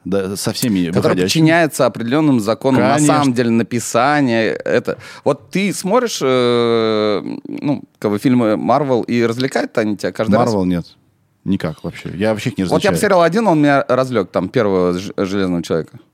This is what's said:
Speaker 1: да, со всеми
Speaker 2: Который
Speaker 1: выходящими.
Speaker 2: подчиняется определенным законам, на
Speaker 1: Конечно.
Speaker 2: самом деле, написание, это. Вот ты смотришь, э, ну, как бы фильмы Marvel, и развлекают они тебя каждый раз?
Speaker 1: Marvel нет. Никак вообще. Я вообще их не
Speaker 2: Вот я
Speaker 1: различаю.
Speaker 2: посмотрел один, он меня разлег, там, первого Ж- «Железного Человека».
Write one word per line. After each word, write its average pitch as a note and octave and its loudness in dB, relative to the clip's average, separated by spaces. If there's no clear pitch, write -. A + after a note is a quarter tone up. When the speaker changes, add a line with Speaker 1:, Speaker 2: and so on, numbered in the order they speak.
Speaker 1:
да, F#2+ -2
со A2 -4
всеми F#2+ 0
Speaker 2:
Который F2 0
Speaker 1:
выходящими. F#2 2
Speaker 2:
подчиняется D#3+ 2
определенным B2 0
законам, A#2 0
на C3 2
Speaker 1:
Конечно. D3+ 2
Speaker 2:
самом C#3+ 2
деле, A#2 0
написание, A#2 0
это. - -2
Вот - -2
ты F#3 0
смотришь, A3 -2
э, A#2 0
ну, G2+ -6
как G#2+ 0
бы G2+ -2
фильмы B2 2
Marvel, A#2+ 0
и A#2 0
развлекают B2+ -2
они G#2+ -2
тебя F#2 -6
каждый G#2+ 0
раз? A#2+ 2
Speaker 1:
Marvel F#2+ 0
нет. F2 -2
Никак F2 -4
вообще. - -12
Я G#2 0
вообще A2 -2
их - -8
не F#2+ 0
Speaker 2:
Вот F2 -2
я F#3+ 2
Speaker 1:
различаю. F3 -2
Speaker 2:
посмотрел F#3+ 2
один, F#3 2
он E3 4
меня C#3+ 4
разлег, B2 0
там, F2 -2
первого F#2 2
Ж- G2 -10
«Железного F#2 -2
Человека». D#2+ -4